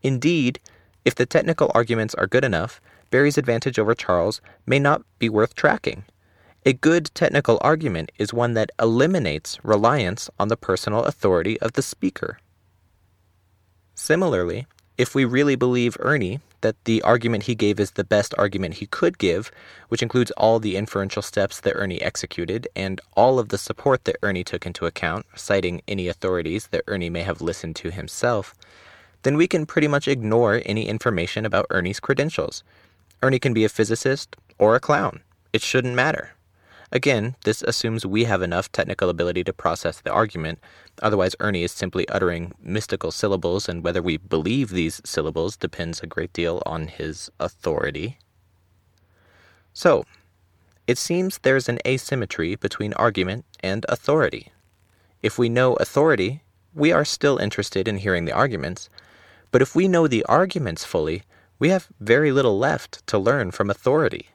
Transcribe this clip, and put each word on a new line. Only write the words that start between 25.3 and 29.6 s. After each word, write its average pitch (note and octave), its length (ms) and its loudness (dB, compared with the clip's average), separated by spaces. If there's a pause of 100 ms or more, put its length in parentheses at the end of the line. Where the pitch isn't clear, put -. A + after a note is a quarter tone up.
citing F2+ 520 -2
any G2 200 -4
authorities F2 640 -4
that E2+ 160 -2
Ernie F2+ 240 -4
may E2+ 100 -4
have E2+ 200 -4
listened E2 340 -6
to - 160 -8
himself, G2+ 640 -4 (680)
then C#3 160 2
we E3+ 100 4
can D#3 200 0